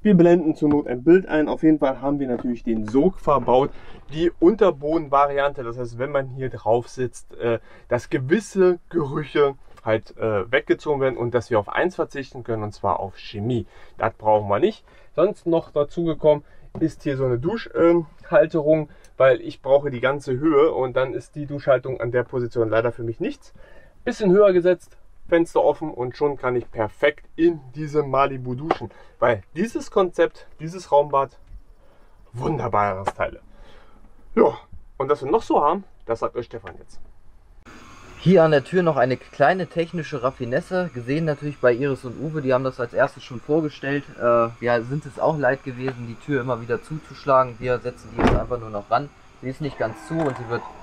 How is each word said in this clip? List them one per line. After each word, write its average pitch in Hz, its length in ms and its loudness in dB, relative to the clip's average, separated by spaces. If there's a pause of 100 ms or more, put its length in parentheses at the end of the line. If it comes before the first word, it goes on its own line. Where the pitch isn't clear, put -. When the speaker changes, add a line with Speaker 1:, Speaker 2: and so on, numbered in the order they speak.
Speaker 1:
Wir 208 140 6
blenden 170 400 6
zur 151 140 0
Not 147 180 0
ein 123 160 -6
Bild 185 240 6
ein. 151 220 0
Auf 135 120 -4
jeden 156 180 4
Fall 135 220 0
haben 143 180 -2
wir 135 80 -2
natürlich 120 360 -4
den 110 240 -2
Sog 143 320 2
verbaut. 131 500 2 (440)
Die 170 260 0
Unterboden-Variante, 143 1200 2
das 117 140 -8
heißt, 117 220 -8
wenn 143 120 -4
man 135 180 -2
hier 131 200 -8
drauf 117 380 -2
sitzt, - 480 -10
äh, 117 240 -2 (300)
dass 120 200 -2
gewisse 180 680 0 (100)
Gerüche 147 680 0 (280)
halt, 110 340 -4
äh, 110 320 -2
weggezogen 151 520 0
werden 131 160 0
und 120 160 -4
dass 117 160 -2
wir 110 100 2
auf 101 100 -4
eins 175 260 -2
verzichten 139 500 -8
können, 110 180 -4
und 104 100 -8
zwar - 280 -2
auf 98 160 -10
Chemie. 110 500 -6 (300)
Das 107 160 -2
brauchen 107 340 2
wir 101 120 0
nicht. 202 260 0 (300)
Sonst 185 300 0
noch 165 260 0
dazu 151 340 -2
gekommen 151 400 2 (340)
ist 160 220 -4
hier 139 160 -4
so 135 80 0
eine 123 140 0
Dusch-, 196 340 -6
ähm, 170 320 4 (240)
Halterung, 160 600 2 (260)
weil 131 260 4
ich - 220 -12
brauche 143 260 4
die 120 120 -6
ganze 135 360 -2
Höhe 151 340 4
und 127 240 -4
dann 131 200 -2
ist - 180 -12
die 147 140 -10
Duschhaltung 135 520 -2
an 120 120 -4
der 123 120 0
Position 120 460 -4
leider 113 220 0
für - 100 -12
mich 113 180 -8
nichts. 254 320 -8 (520)
Bisschen 220 280 -2
höher 202 220 8
gesetzt, 180 420 2 (320)
Fenster 170 360 2
offen 151 260 0
und 123 260 -6
schon 143 220 -2
kann 123 180 -2
ich 117 140 -4
perfekt 120 560 -2 (100)
in 165 260 2 (120)
diesem 143 380 -2
Malibu 135 420 0
duschen. 127 380 -4 (260)
Weil 117 240 2 (140)
dieses 233 340 -6
Konzept, 175 580 0 (120)
dieses 165 320 -10
Raumbad, 143 480 2 (960)
wunderbares 107 840 -2
Teile. - 240 -6 (960)
Ja, - 240 4 (380)
und 135 120 -6
was 143 140 0
wir 135 80 -4
noch 226 100 2
so 208 220 0
haben, 180 200 0 (220)
das 117 140 -4
sagt 117 160 -6
euch 120 100 -6
Stefan 98 320 -16
jetzt. - 220 -16 (1200)
Speaker 2:
Hier 170 240 6
an 160 80 6
der 139 120 4
Tür 180 180 0
noch 160 160 2
eine 127 180 2
kleine 160 520 0
technische 165 560 -6
Raffinesse, 143 720 -4
gesehen 127 320 -4
natürlich 147 340 -6
bei 123 120 4
Iris 131 320 -2
und 117 160 -12
Uwe, 156 220 -6
die 131 100 -2
haben 127 120 2
das 131 160 -6
als 120 140 -6
erstes 131 300 -2
schon 120 160 -14
vorgestellt. 143 640 -2 (140)
Äh, 117 320 2 (100)
wir 120 240 0
sind 139 220 -6
es - 140 -14
auch 151 180 0
leid 135 260 0
gewesen, 123 440 -8
die 117 80 -12 (100)
Tür 139 160 -2
immer 123 180 -4
wieder 117 220 -6
zuzuschlagen. 131 800 -2
Wir 123 180 -2
setzen 120 360 -10
die 117 80 -4
jetzt 120 140 4
einfach 117 240 -2
nur 110 120 -12
noch 101 180 -8
ran. 135 200 0 (320)
Sie 127 80 -8
ist 135 120 -10
nicht 139 160 -6
ganz 117 300 -6
zu 165 80 -6
und 143 200 -2
sie 120 140 -10
wird 117 140 -4 (200)